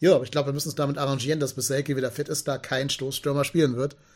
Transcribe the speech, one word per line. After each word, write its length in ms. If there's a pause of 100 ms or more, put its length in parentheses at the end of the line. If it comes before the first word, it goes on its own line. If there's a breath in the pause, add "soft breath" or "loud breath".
Ja, 140
aber 100
ich 60
glaub, 160
wir 80
müssen 140
uns 80
damit 200
arrangieren, 440
dass 120
bis 140
Selke 280
wieder 160
fit 200
ist, 180
da 80
kein 320
Stoßstürmer 560
spielen 320
wird, 220 (180 soft breath)